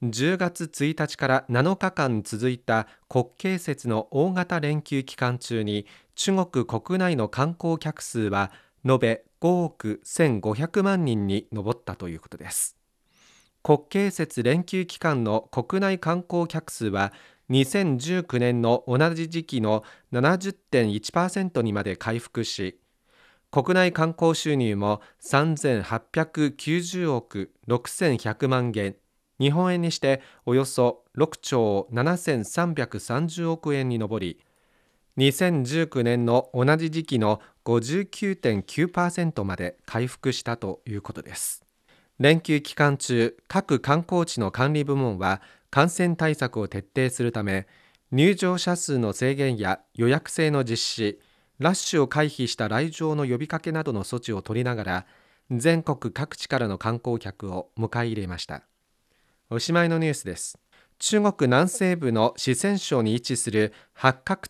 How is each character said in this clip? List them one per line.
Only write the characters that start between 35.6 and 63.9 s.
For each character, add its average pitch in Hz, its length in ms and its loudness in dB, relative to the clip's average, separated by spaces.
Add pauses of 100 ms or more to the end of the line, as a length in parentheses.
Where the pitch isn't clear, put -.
十 151 240 0
九 127 160 0
年 120 220 2
の 120 280 4
同 123 120 2 (100)
じ 160 160 0
時 160 140 -4
期 131 140 0
の 107 220 2 (220)
五 117 160 4
十 156 260 -2
九 196 300 -4
点 104 280 0
九 175 260 -2
パ 175 180 0
ー - 20 0
セ 175 140 -4
ン 165 80 0
ト 107 140 -4
ま 95 100 -4
で 90 300 -6
回 120 220 -2
復 123 260 -4
し - 100 -8
た 117 140 -4
と 92 280 -8
い 113 100 -8
う 101 60 -8
こ - 120 -12
と - 80 -14
で - 140 -16
す。 - 280 -8 (560)
連 156 220 6
休 151 200 2
期 - 140 -12
間 143 220 4
中、 117 400 0 (100)
各 165 320 0
観 147 220 2
光 170 240 0
地 - 160 -4
の 98 100 0
管 139 220 0
理 151 100 0
部 139 120 -2
門 120 240 0
は 95 220 0 (280)
感 151 200 4
染 175 260 0
対 156 200 0
策 123 240 -4
を 101 80 -2
徹 98 280 -8
底 131 140 2
す 120 140 -4
る 120 80 0
た 110 120 -4
め、 95 220 -2 (460)
入 160 240 4
場 180 220 0
者 180 180 -2
数 147 240 -2
の 107 140 0
制 131 220 0
限 135 220 0
や 95 220 -2 (140)
予 117 140 0
約 143 220 0
制 156 220 0
の 143 120 2
実 113 140 -4
施、 - 420 -2 (400)
ラ 156 120 2
ッ - 20 4
シ - 240 -2
ュ 147 60 6
を 131 40 0
回 151 200 0
避 135 180 -4
し 117 100 -4
た 110 120 -2
来 127 240 0
場 156 240 -2
の 147 120 -2
呼 120 120 0
び 151 80 -6
か 160 120 -4
け 165 120 -6
な 156 120 -2
ど 151 80 -4
の 104 120 -2
措 - 140 -6
置 120 140 -8
を 98 120 -4
取 110 160 -4
り 123 40 0
な 123 120 -2
が 107 80 -6
ら、 90 220 -4 (440)
全 156 320 2
国 127 320 -4
各 - 220 -8
地 - 120 -12
か 135 120 0
ら 117 80 -2
の 98 100 -4
観 113 200 -2
光 117 200 -4
客 98 340 -10
を 90 260 -6
迎 113 100 -2 (180)
え - 20 -2
入 107 140 -4
れ 95 60 -6
ま 90 100 -8
し - 80 -10
た。 73 180 -12 (840)
お 117 80 -2
し 139 160 -2
ま 170 100 4
い 170 60 2
の 165 80 0
ニ 160 100 0
ュ - 40 2
ー - 20 2
ス - 100 -10
で 90 120 -8
す。 - 240 -12 (400)
中 - 200 2
国 208 140 4 (140)
南 139 220 6
西 185 260 0
部 143 160 0
の 113 260 4
四 131 180 0
川 196 220 0
省 143 240 0
に 110 120 2
位 120 40 2
置 123 200 -4
す - 140 -4
る 107 220 2 (200)